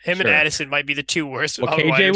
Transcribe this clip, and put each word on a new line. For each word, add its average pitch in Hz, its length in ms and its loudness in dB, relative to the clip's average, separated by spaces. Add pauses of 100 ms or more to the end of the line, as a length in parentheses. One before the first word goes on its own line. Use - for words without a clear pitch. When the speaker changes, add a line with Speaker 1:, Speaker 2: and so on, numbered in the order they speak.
Speaker 1:
Him 180 160 0
and 190 80 0
Speaker 2:
Sure. 143 60 2
Speaker 1:
Addison 151 360 0
might 143 180 -2
be 143 80 -4
the 143 80 -4
two 156 240 -4
worst 135 320 -4
Speaker 2:
Well, - 100 0
Speaker 1:
wide 156 80 0
Speaker 2:
K 160 140 2
J - 0 -
will 190 240 4